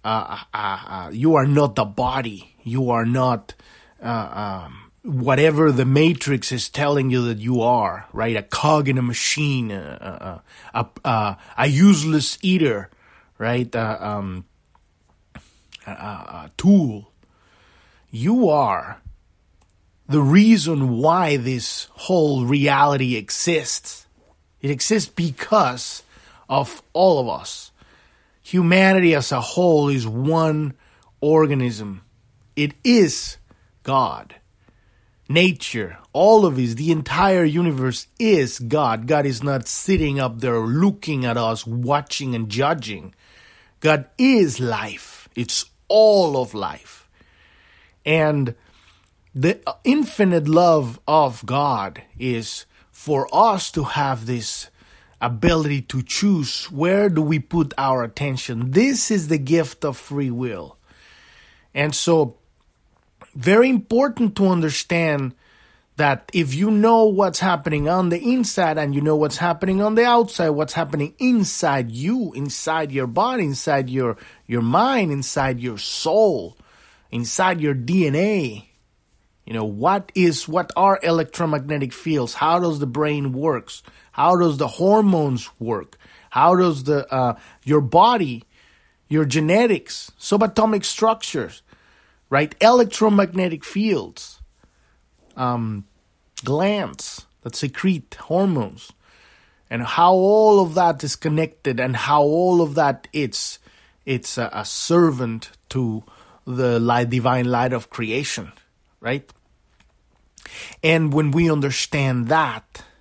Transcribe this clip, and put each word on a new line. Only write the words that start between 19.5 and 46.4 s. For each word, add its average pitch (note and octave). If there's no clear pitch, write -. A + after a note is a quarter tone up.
the D3
reason D3+
why D#3
this B2
whole D3+
reality C#3
exists. -
It C#3
exists G3
because D3+
of C3
all F3
of A2+
us. -
Humanity F3+
as C#3
a B2
whole D#3
is C3
one D3+
organism. B2+
It D3
is A3+
God. B2
Nature, D3
all G#3
of C#3
it, A#2
the D#3
entire F3
universe D3
is F#3
God. A#2
God D3
is C3
not C#3
sitting D#3
up A#2
there A#2
looking D3+
at A#2+
us, A2+
watching B2+
and A2+
judging. A2
God D3+
is G3+
life. A2
It's -
all G3+
of B2+